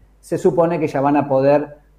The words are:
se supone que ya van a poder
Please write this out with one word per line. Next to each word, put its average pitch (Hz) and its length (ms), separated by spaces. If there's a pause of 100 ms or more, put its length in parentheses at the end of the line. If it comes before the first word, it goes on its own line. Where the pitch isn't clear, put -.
(200)
se - 160
supone 165 440
que 151 80
ya 143 120
van 143 160
a 143 120
poder 143 480 (220)